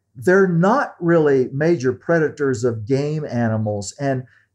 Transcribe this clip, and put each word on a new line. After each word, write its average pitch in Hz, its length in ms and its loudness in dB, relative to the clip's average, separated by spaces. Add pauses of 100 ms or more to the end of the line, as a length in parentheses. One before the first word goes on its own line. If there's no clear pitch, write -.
(140)
they're 185 340 2
not 185 520 0
really 151 540 2
major 135 400 0
predators 139 720 -2
of 110 200 -4
game 147 380 -2
animals. 110 760 -4
And 135 260 -4 (320)